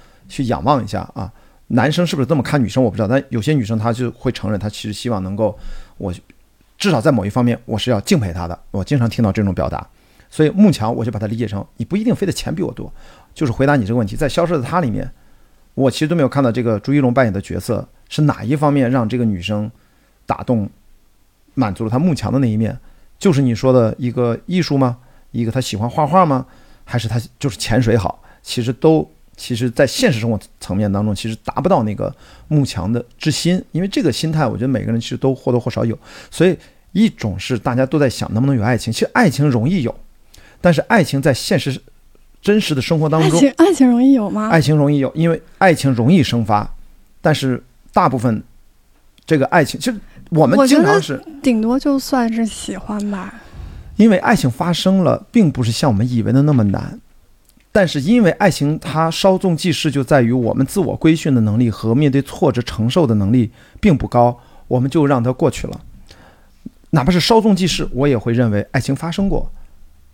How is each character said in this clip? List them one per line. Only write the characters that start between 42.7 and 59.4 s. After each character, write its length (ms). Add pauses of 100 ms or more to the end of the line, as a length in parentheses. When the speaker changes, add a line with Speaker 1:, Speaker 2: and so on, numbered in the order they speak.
Speaker 1:
的 60
生 180
活 100
当 200
中， 20
Speaker 2:
爱 100
情， 160
爱 180
情 140
容 140
易 100
有 180
吗？ 180
Speaker 1:
爱 120
情 160
容 160
易 60
有， 160
因 140
为 140 (160)
爱 160
情 180
容 200
易 100
生 220
发， 280 (480)
但 140
是 280 (300)
大 160
部 80
分 260 (840)
这 120
个 100
爱 180
情， 160
其 100
实 100 (300)
我 160
们 200
经 180
常 180
是， 120
Speaker 2:
我 40
觉 60
得 180
顶 180
多 180
就 200
算 340
是 140
喜 300
欢 340
吧。 240 (640)
Speaker 1:
因 140
为 80
爱 180
情 140
发 220
生 300
了， 300
并 180
不 140
是 80
像 180
我 40
们 140
以 140
为 80
的 120
那 100
么 120
难， 360 (720)
但 160
是 120
因 220
为 100
爱 180
情 280
它 320
稍 280
纵 180